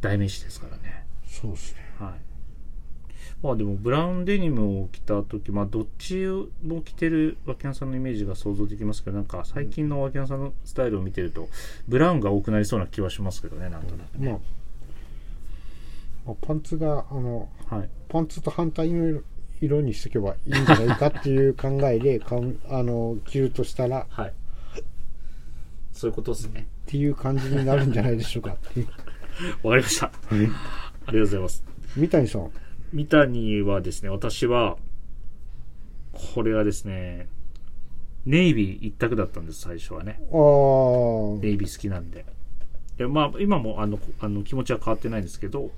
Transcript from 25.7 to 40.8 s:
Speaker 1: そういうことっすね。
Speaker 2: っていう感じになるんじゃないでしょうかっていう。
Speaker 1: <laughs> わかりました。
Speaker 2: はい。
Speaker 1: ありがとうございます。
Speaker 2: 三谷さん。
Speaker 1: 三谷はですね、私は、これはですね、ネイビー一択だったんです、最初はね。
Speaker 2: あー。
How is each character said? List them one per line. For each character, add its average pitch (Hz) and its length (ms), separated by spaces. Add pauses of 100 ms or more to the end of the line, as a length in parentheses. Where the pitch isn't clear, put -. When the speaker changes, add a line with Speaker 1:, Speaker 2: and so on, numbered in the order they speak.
Speaker 1:
そ - 140
う 117 40
い - 20
う - 40
こ 117 60
と 117 100
っ - 20
す 107 140
ね。 107 180 (200)
Speaker 2:
っ - 40
て 143 60
い 143 120
う 143 60
感 135 240
じ 131 100
に 135 160
な 131 120
る 135 100
ん 131 60
じ 107 60
ゃ 101 40
な 120 80
い 117 60
で 110 80
し - 120
ょ 117 40
う - 40
か 98 100
っ - 180
て 120 80
い - 40
う。 - 20 (400)
Speaker 1:
<laughs> - 400
わ 110 60
か 123 60
り 131 40
ま - 60
し - 120
た。 - 60
Speaker 2:
は - 60
い。 - 40 (180)
Speaker 1:
あ - 20
り 107 100
が 113 40 (600)
と 113 60
う - 20
ご 104 60
ざ 98 120
い - 20
ま 92 80
す。 - 160 (320)
Speaker 2:
三 156 120
谷 151 200
さ - 100
ん。 80 120 (420)
Speaker 1:
三 147 140
谷 120 560
は 101 180
で 87 120
す - 100
ね、 101 80
私 110 360
は、 117 300 (1600)
こ 120 80
れ 110 120
は 110 100
で 104 80
す - 120
ね、 90 440 (1000)
ネ 165 220
イ 151 60
ビ 101 260
ー 110 60
一 107 60
択 117 240
だ 101 80
っ 87 40
た - 120
ん 82 60
で 80 60
す、 - 100
最 85 160
初 - 160
は 90 100
ね。 104 160 (100)
Speaker 2:
あ - 40
ー。 127 1040